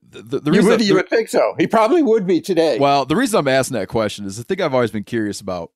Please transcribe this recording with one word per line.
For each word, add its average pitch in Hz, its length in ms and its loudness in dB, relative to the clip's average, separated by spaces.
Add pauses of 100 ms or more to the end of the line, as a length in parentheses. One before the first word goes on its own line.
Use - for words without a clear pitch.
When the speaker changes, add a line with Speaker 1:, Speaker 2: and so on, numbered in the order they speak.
Speaker 1:
the, - 140 -20
the, 117 180 -6
the 147 120 -2
Speaker 2:
You 170 60 6
Speaker 1:
reason 226 140 4
Speaker 2:
would, 240 100 2
you 214 60 0
Speaker 1:
the 196 80 4
Speaker 2:
would 185 140 0
think 233 200 0
so. 110 280 0
He - 100 0
probably 240 360 2
would 220 240 0
be 175 140 2
today. 160 380 0
Speaker 1:
Well, 139 260 2
the 151 100 -2
reason 220 240 0
I'm 147 80 0
asking 131 300 0
that 95 100 -4
question 107 380 -4
is 98 120 -10
the 120 60 -10
thing 190 180 -6
I've 151 120 -2
always 120 180 0
been 107 120 -6
curious 104 380 -4
about. 90 340 -8